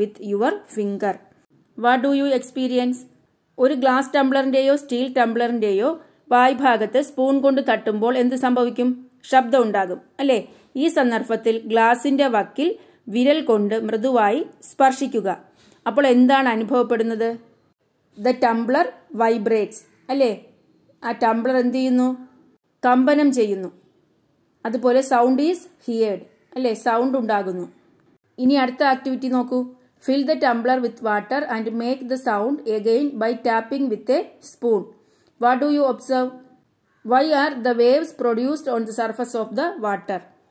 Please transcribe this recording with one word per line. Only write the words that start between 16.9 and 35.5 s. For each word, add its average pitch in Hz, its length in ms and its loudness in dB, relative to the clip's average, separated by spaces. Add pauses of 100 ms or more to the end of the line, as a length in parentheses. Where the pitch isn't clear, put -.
The 247 80 2 (100)
tumbler 233 420 2 (360)
vibrates, 226 580 0 (320)
അല്ലേ? 269 180 2 (800)
ആ 240 60 -2 (100)
ടംബ്ലർ 233 400 0
എന്ത് 247 160 0
ചെയ്യുന്നു? 254 280 2 (800)
കമ്പനം 269 520 4
ചെയ്യുന്നു. 196 320 -2 (960)
അതുപോലെ 247 440 0
sound 247 380 2
is 349 120 -2 (260)
heard, 220 360 -2 (340)
അല്ലേ? 254 160 -2 (120)
സൗണ്ട് 247 380 0
ഉണ്ടാകുന്നു. 185 440 -4 (800)
ഇനി 269 100 4 (100)
അടുത്ത 254 180 -2 (100)
ആക്ടിവിറ്റി 262 440 -4
നോക്കൂ. 254 240 -2 (460)
Fill 269 240 0
the 311 160 0
tumbler 247 400 0
with 233 140 -10 (100)
water 208 320 -2 (140)
and 220 100 -6 (160)
make 262 180 -4 (140)
the 254 140 -4
sound 220 280 -2 (220)
again 226 280 0 (180)
by 233 80 0 (160)
tapping 226 440 -2
with 247 280 -2
a - 20 -2 (300)
spoon. 220 300 0 (600)
What 247 220 2